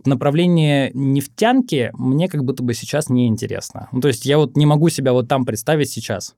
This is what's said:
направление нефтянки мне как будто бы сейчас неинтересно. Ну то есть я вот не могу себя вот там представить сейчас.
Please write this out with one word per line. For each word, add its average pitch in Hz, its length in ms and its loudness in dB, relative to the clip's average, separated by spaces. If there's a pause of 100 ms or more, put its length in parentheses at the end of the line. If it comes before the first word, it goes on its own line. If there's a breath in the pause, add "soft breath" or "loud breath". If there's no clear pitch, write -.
направление 143 880 2
нефтянки 139 1000 0
мне 135 360 -2
как 151 160 -4
будто 127 180 -4
бы 120 100 -2
сейчас - 380 -4
неинтересно. 110 800 -2
Ну 127 80 -2
то 143 80 2
есть 117 160 -2
я 143 140 2
вот 147 180 0
не 147 80 4
могу 147 240 4
себя 135 240 0
вот 123 160 0
там 131 160 0
представить 139 460 -2
сейчас. - 480 -10